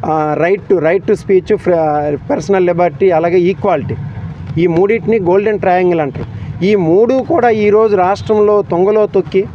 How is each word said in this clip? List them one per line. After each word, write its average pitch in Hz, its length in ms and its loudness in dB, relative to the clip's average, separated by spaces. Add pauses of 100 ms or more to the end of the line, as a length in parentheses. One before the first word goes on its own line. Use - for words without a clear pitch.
ఆ, 151 320 -2
రైట్ 175 360 0
to, 175 60 2
right 165 280 0
to 208 80 2
speech, 190 400 0
ఫ్ర-, 151 640 0 (100)
పర్సనల్ 185 360 0
లిబర్టీ, 175 460 0
అలాగే 170 280 2
ఈక్వాలిటీ, 170 560 0 (680)
ఈ 180 60 2
మూడింటిని 202 520 0
గోల్డెన్ 202 400 0
ట్రయాంగిల్ 180 400 2
అంటారు. 143 260 -6 (400)
ఈ 208 100 2
మూడు 208 520 2
కూడా 247 220 2
ఈరోజు 214 460 2
రాష్ట్రంలో 208 680 2
తొంగలో 202 440 0
తొక్కి 196 500 -2